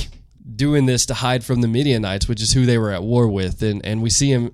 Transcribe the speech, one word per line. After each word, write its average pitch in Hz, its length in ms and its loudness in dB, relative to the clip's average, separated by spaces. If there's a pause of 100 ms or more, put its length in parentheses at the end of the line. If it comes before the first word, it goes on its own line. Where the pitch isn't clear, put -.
(200)
<laughs> - 360 -20
doing 143 300 2
this 123 200 2
to 127 80 -4
hide 123 300 -2
from 123 160 0
the 117 80 2
Midianites, 113 580 0
which 113 140 -4
is 107 140 0
who 127 100 4
they 120 140 4
were 110 120 0
at 90 120 -4
war 117 260 2
with. 95 340 -2
And, 104 220 -2
and 110 160 -4
we 113 80 -2
see 139 240 2
him 120 220 0